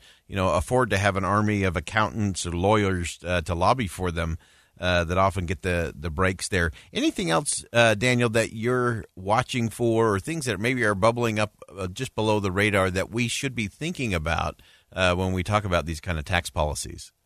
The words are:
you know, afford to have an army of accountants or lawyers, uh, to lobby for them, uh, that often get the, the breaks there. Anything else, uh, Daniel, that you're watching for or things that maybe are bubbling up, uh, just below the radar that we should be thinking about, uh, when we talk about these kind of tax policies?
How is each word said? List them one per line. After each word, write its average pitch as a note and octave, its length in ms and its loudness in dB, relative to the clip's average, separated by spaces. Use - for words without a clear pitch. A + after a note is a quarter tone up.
you G2 80 -8
know, F#2 140 2
afford A2 400 0
to G2+ 80 2
have G2 180 2
an G2 80 -2
army G#2 380 2
of F#2 160 0
accountants G2+ 640 -2
or F2 60 -6
lawyers, F#2+ 760 2
uh, F2 140 0
to E2+ 140 -4
lobby G#2 320 2
for F2+ 240 -4
them, E2 260 -4
uh, F2+ 260 2
that F2 140 -2
often F#2+ 260 2
get E2+ 160 -4
the, F2 340 -2
the D#2+ 140 -8
breaks F#2 400 0
there. F2 220 2
Anything A3+ 400 -2
else, D#3+ 400 -2
uh, A#2 240 6
Daniel, A#2+ 360 2
that A2 240 0
you're A#2+ 500 -2
watching A2+ 540 0
for A2+ 460 2
or F#2+ 40 2
things D#3 280 -6
that G2+ 120 -2
maybe B2 260 0
are G#2 100 4
bubbling A2+ 440 2
up, G#2+ 140 0
uh, F#2+ 100 -6
just A2+ 280 -8
below G#2+ 260 2
the G2 100 0
radar G2 400 2
that F2+ 200 -2
we A#2 180 -2
should C3 260 -4
be A2+ 120 -2
thinking C#3+ 480 -4
about, E2 480 -2
uh, F2+ 200 4
when F#2 180 0
we F#2 100 0
talk G#2 240 0
about F2 180 2
these D#2+ 160 -4
kind E2+ 180 -4
of C#2+ 60 -6
tax F2 240 -2
policies? - 640 -6